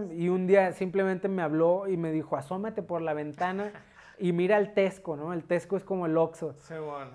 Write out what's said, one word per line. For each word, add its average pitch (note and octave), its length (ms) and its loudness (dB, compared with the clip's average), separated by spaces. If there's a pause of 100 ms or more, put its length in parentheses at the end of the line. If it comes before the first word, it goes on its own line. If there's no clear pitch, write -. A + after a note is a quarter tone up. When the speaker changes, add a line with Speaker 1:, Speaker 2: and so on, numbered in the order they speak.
(140)
Speaker 1:
Y E3+ 160 0
un F#3 180 2
día F#3+ 240 6
simplemente F#3+ 560 0
me F#3+ 140 -2
habló E3 480 2
y F3+ 80 0
me E3 160 -2
dijo, D3+ 240 -2
"Asómate F#3+ 460 -6
por E3 180 -4
la D#3+ 120 -2
ventana F3+ 580 -4
Speaker 2:
<laughs> - 480 -20
Speaker 1:
y F3+ 140 2
mira F#3 240 4
el G3+ 160 2
Tesco", F#3+ 420 0
¿no? D#3 180 -6
El D#3+ 120 -6
Tesco F3 320 -2
es - 60 -6
como F#3 220 -2
el D#3+ 120 2
Oxxo. E3 420 0
Speaker 2:
Sí, - 160 -18
bueno. C#3+ 400 -10